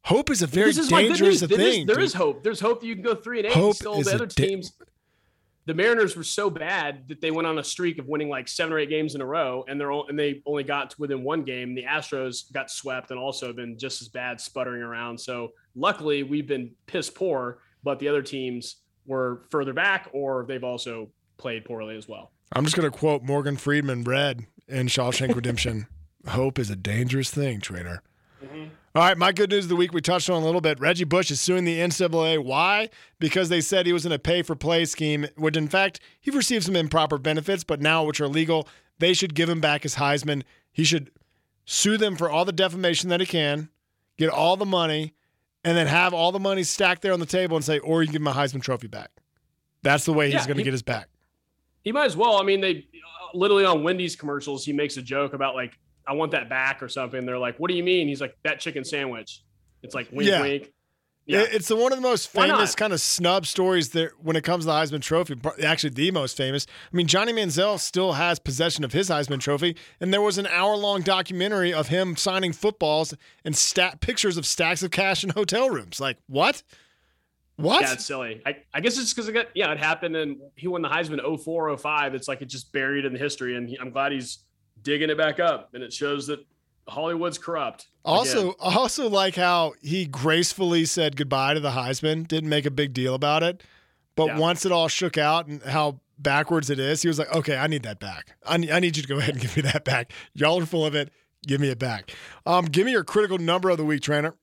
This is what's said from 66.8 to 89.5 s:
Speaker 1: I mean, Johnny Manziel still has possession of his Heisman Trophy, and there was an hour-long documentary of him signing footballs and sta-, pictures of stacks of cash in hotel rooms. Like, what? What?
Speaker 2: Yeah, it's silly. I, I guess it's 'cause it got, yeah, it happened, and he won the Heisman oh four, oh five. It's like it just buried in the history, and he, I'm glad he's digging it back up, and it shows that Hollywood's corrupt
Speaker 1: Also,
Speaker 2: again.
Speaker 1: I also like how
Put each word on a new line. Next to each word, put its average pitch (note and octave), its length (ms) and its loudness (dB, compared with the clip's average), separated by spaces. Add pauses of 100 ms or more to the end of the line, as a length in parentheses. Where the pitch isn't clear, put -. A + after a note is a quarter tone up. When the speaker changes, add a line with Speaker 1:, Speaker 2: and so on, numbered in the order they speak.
Speaker 1:
I - 40 -8
mean, F3 120 2
Johnny G3+ 260 4
Manziel G3 440 2
still F3+ 360 0
has E3 260 2
possession D3+ 460 -2
of A#2+ 80 -6
his F#3 160 0
Heisman C#3+ 320 -2
Trophy, C#3+ 340 0 (240)
and F3+ 140 0
there G3+ 80 2
was G#3 160 2
an G3+ 100 -4
hour-long G3+ 540 2
documentary F#3 720 0
of D3+ 160 0
him F3+ 260 0
signing F#3 380 0
footballs D#3 600 0 (300)
and D3+ 140 -2
sta-, - 420 2
pictures G3+ 380 0
of D#3+ 80 -4
stacks E3+ 380 0
of F3 80 -4
cash F#3+ 340 0
in F#3+ 60 -2
hotel G#3+ 380 0
rooms. A2 300 -6
Like, C3+ 180 -4 (100)
what? D#3+ 360 2 (920)
What? F3+ 240 4
Speaker 2:
Yeah, C3+ 120 0
it's B2 120 -6
silly. A#2+ 400 -8
I, C#3+ 100 -4 (180)
I C#3 60 -2
guess A#3 180 0
it's B3 160 -2
'cause A3 140 -6
it A3 60 -6
got, A3+ 220 0
yeah, F3 180 0
it D3 60 -4
happened, D#3+ 360 -2
and D3+ 220 -4 (180)
he E3+ 140 -10
won F3 140 -4
the - 60 -4
Heisman D#3 320 -2
oh D3+ 160 -2
four, D#3+ 320 -4
oh C#3+ 60 -2
five. D3 400 -2
It's C3 140 -8
like C3 120 -6
it C#3 40 -10
just B2+ 260 -14
buried C#3 320 -2
in C3+ 100 -2
the B2 60 -8
history, C3 380 -4
and A#2+ 100 -6
he, B2 100 -10
I'm B2+ 120 -12
glad C3+ 240 -2
he's B2+ 320 -8 (380)
digging D3 260 0
it D3+ 80 0
back D3+ 220 2
up, D#3+ 340 0
and B2+ 100 -10
it A#2 100 -10
shows C#3+ 340 -4
that D3 120 -6 (480)
Hollywood's E3 500 -4
corrupt D3+ 500 -6 (180)
Speaker 1:
Also, B3 340 2 (120)
Speaker 2:
again. - 100 -10
Speaker 1:
I F#3 140 0
also B3 340 2
like F#3+ 260 2
how F3 460 2